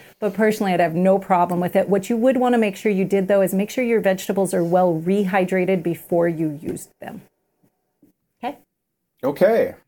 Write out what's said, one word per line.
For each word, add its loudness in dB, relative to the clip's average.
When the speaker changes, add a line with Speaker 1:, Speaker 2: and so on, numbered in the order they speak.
Speaker 1:
<laughs> -20
but -4
personally, 0
I'd 0
have 0
no 4
problem 0
with -4
it. 2
What 0
you 0
would 2
wanna 2
make 0
sure -2
you 0
did, 0
though, 4
is 0
make -2
sure -4
your 2
vegetables -2
are 0
well 2
rehydrated 0
before -2
you -4
used -10
them. -14
Okay? -10
Speaker 2:
Okay. 2